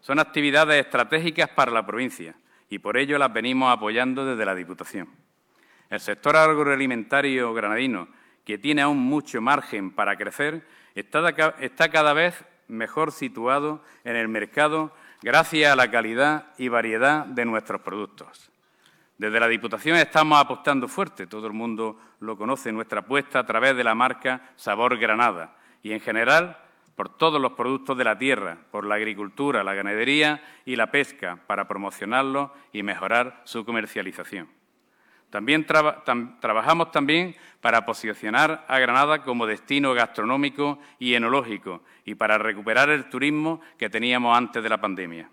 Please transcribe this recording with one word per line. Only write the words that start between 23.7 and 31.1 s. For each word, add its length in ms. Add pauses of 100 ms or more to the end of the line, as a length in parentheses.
de 80
la 100
marca 640
Sabor 420
Granada 580 (260)
y, 100
en 80
general, 580 (380)
por 200
todos 240
los 120
productos 440
de 80
la 140
tierra, 400 (140)
por 120
la 120
agricultura, 680
la 120
ganadería 680 (220)
y 100
la 160
pesca, 560